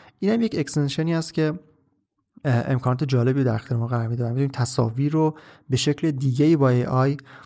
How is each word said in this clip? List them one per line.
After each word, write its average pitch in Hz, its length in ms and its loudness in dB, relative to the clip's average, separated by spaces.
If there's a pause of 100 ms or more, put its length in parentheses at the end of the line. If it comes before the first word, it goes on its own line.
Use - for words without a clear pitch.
(180)
اینم 226 240 0
یک 220 160 -2
اکستنشنی 156 560 -2
است 160 200 -4
که، 156 240 0 (880)
اه، 120 220 2
امکانات 127 380 0
جالبی 131 400 2
در 117 100 2
اختیار 117 260 -4
ما 117 60 -2
قرار 117 220 -2
می‌ده 120 160 -4
و 117 40 -2
می‌تونیم 135 220 0
تصاویر 127 640 -2
رو 156 220 2 (360)
به 131 60 2
شکل 147 340 0
دیگه‌ای 139 460 2
با 139 120 4
اِی 123 160 2
آی، 135 320 0 (300)